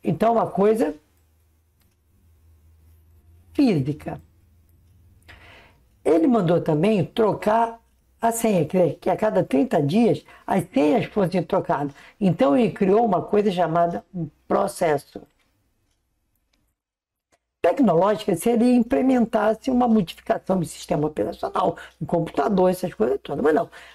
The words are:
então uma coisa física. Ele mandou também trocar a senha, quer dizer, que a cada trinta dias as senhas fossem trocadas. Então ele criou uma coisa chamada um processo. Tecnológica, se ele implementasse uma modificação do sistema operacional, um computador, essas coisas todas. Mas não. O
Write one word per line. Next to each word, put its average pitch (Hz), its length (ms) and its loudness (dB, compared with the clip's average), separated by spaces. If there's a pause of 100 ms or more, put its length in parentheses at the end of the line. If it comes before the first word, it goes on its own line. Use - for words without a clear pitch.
então 214 300 0
uma 190 120 0
coisa 220 480 0 (2500)
física. 156 640 0 (1800)
Ele 320 220 2
mandou 180 340 2
também 175 440 0
trocar 226 760 -2 (400)
a 226 100 0
senha, 214 340 0
quer 185 180 0
dizer, 160 180 0
que 214 100 -4
a 170 60 0
cada 208 260 0
trinta 214 400 0
dias 180 420 2 (220)
as 190 260 -2
senhas 269 340 2
fossem 185 360 -2
trocadas. 147 500 -4 (280)
Então 254 360 2
ele 226 140 2
criou 202 340 2
uma 180 160 0
coisa 208 300 0
chamada 170 540 0 (100)
um 165 140 -6 (180)
processo. 170 760 -2 (2500)
Tecnológica, 190 760 2
se - 120 -2
ele 240 260 2
implementasse 240 960 0
uma 247 160 0
modificação 190 720 -2
do 156 40 -2
sistema 151 440 -6
operacional, - 680 -4 (240)
um 156 60 -6
computador, 185 640 0
essas 180 240 -6
coisas 392 260 -2
todas. 143 220 -8
Mas - 120 2
não. - 100 0
O - 60 -12 (240)